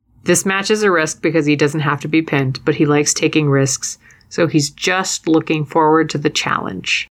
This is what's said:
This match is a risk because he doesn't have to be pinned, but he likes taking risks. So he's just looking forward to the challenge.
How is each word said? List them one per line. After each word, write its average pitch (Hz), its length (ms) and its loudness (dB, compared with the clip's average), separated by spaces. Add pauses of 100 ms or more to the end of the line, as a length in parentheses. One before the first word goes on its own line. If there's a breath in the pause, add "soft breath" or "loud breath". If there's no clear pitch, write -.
(240)
This 175 220 0
match 196 260 -2
is 214 120 2
a 202 80 4
risk 160 300 0
because 156 240 0
he 147 100 4
doesn't 147 260 0
have 143 200 -2
to 151 80 -8
be 160 120 2
pinned, 139 440 -2
but 156 100 0
he 156 100 2
likes 147 280 2
taking 156 360 0
risks. 135 480 0 (300 soft breath)
So 170 200 -2
he's 147 220 0
just - 580 -4
looking 156 380 0
forward 160 440 2
to - 80 -4
the 151 120 -2
challenge. - 840 -4